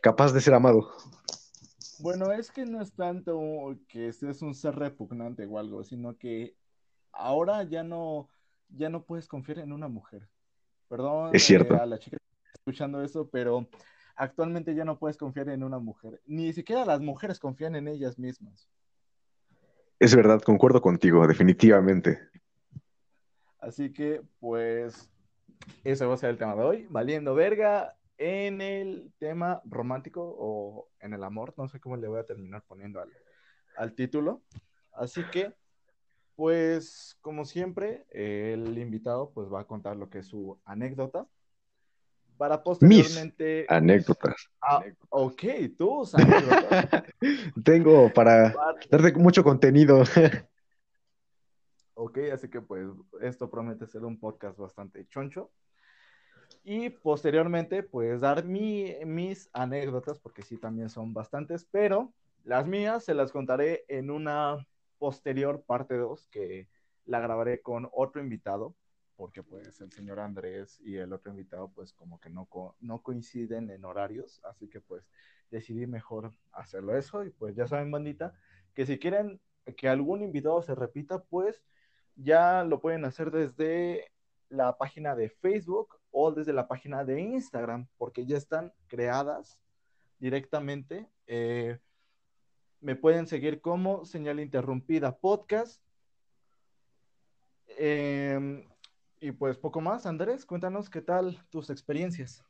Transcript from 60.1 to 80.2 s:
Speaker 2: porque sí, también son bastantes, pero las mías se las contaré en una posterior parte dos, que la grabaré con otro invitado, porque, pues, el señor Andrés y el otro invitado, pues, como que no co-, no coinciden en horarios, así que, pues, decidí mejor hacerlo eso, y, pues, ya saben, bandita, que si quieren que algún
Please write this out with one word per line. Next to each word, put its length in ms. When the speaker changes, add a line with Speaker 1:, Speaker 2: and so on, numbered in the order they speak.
Speaker 2:
porque 220
sí, 160
también 320
son 240
bastantes, 580
pero 420
las 240
mías 380
se 80
las 180
contaré 560
en 240
una 460
posterior 640
parte 320
dos, 320
que 400
la 160
grabaré 400
con 320
otro 280
invitado, 540
porque, 260
pues, 380
el 140
señor 260
Andrés 640
y 140
el 160
otro 180
invitado, 380
pues, 240
como 260
que 100
no 180
co-, 340
no 220
coinciden 640
en 160
horarios, 580
así 240
que, 140
pues, 260
decidí 380
mejor 460
hacerlo 460
eso, 260
y, 60
pues, 260
ya 120
saben, 220
bandita, 440
que 120
si 140
quieren 400
que 100
algún 360